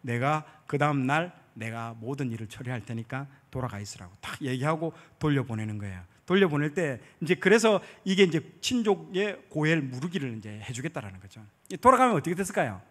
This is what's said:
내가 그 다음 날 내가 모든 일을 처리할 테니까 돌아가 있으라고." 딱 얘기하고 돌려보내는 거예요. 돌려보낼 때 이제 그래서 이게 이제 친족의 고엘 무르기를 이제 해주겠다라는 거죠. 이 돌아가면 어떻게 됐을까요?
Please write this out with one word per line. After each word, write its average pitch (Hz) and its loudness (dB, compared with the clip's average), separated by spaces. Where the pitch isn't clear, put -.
내가 135 -2
그 147 -2
다음 143 2
날 160 0
내가 113 -8
모든 131 -4
일을 110 -6
처리할 123 -8
테니까 123 -8
돌아가 127 -6
있으라고." 101 -14
딱 - -12
얘기하고 151 -2
돌려보내는 113 0
거예요. 95 -10
돌려보낼 156 2
때 147 -2
이제 170 2
그래서 208 6
이게 190 6
이제 160 0
친족의 196 0
고엘 156 2
무르기를 135 -4
이제 107 -12
해주겠다라는 120 -8
거죠. 98 -20
이 180 -8
돌아가면 247 6
어떻게 160 0
됐을까요? 160 -2